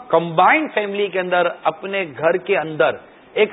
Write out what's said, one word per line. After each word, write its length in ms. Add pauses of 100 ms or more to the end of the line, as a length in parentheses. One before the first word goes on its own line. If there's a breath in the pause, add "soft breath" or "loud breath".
کمبائنڈ 680
فیملی 340
کے 120
اندر 280 (160)
اپنے 420 (120)
گھر 200
کے 200
اندر 340 (420 loud breath)
ایک 200